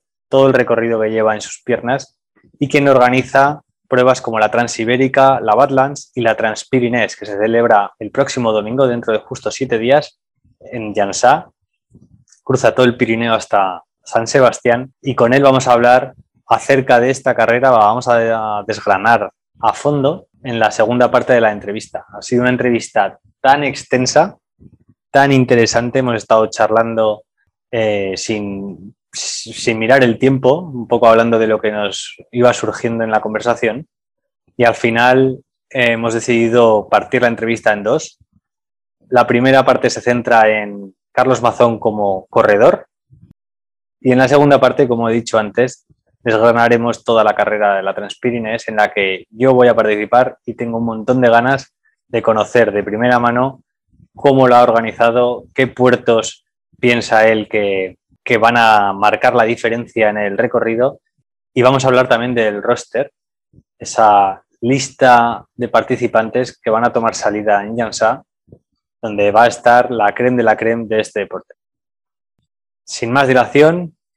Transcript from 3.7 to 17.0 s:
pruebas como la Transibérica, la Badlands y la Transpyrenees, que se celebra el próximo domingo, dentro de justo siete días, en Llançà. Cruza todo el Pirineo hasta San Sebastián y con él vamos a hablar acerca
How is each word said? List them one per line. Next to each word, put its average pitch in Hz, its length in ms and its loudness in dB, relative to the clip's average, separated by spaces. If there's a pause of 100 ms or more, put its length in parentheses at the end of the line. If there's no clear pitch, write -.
pruebas 127 320 2
como 113 180 -6
la 107 120 2
Transibérica, 123 920 0
la 110 140 0
Badlands 135 600 0
y 123 60 -6
la 113 160 0
Transpyrenees, 113 800 -4
que - 80 -20
se 101 140 -10
celebra 113 600 2
el 107 120 -12
próximo 123 420 -2
domingo, 110 340 -2
dentro 120 280 -4
de 107 60 -4
justo - 300 -12
siete 123 280 -4
días, 131 420 -2 (400)
en 110 320 -12
Llançà. 113 580 0 (960)
Cruza 123 300 0
todo 127 100 2
el 120 140 0
Pirineo 113 340 -2
hasta 98 500 -2 (220)
San 113 220 -4
Sebastián 123 720 0
y 131 140 -6
con 120 180 2
él 139 100 4
vamos 131 240 2
a 127 60 2
hablar 123 420 2 (320)
acerca 131 540 0